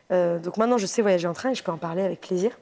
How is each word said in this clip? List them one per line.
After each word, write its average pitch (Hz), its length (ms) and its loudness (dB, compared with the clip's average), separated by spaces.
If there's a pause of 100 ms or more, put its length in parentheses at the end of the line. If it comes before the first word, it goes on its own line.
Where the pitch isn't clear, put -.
(120)
Euh, 175 260 2
donc 170 180 -8
maintenant, 240 220 4
je 196 80 0
sais - 160 0
voyager 180 240 4
en 170 60 -2
train 254 180 -4
et 254 60 0
je - 80 -10
peux 175 80 -4
en 160 60 -4
parler 170 260 -4
avec 175 160 -4
plaisir. 190 420 -2